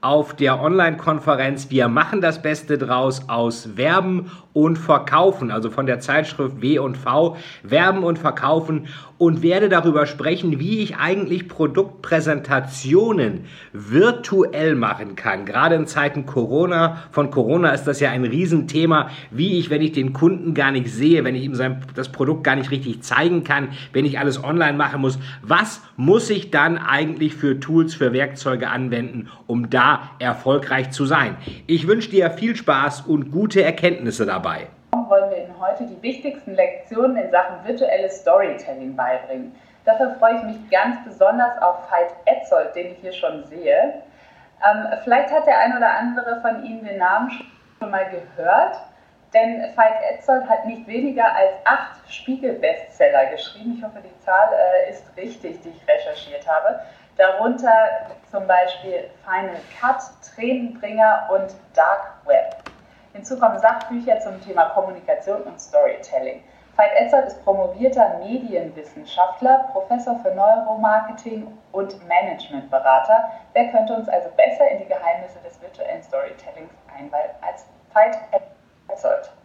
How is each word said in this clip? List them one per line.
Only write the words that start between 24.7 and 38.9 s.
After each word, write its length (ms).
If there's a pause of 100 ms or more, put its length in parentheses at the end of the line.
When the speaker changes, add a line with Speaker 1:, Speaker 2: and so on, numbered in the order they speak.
Speaker 1:
machen 240
muss, 160 (240)
was 400 (160)
muss 320
ich 220
dann 260
eigentlich 580
für 240
Tools, 360
für 180
Werkzeuge 560
anwenden, 600 (180)
um 240
da 480
erfolgreich 720
zu 140
sein? 320 (280)
Ich 220
wünsche 220
dir 200
viel 260
Spaß 460
und 300
gute 320
Erkenntnisse 640
dabei. 400 (240)
Speaker 2:
Wollen 380
wir 140
Ihnen 160
heute 260
die 160
wichtigsten 520
Lektionen 640
in 140
Sachen 340
virtuelles 560
Storytelling 720